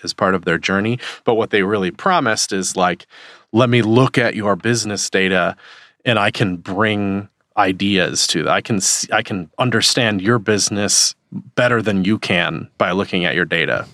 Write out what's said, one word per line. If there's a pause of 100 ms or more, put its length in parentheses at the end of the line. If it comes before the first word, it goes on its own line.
as
part
of
their
journey. (240)
But
what
they
really
promised
is,
like, (460)
"Let
me
look
at
your
business
data (480)
and
I
can
bring (280)
ideas
to
that.
I
can
s-,
I
can
understand
your
business (400)
better
than
you
can
by
looking
at
your
data,"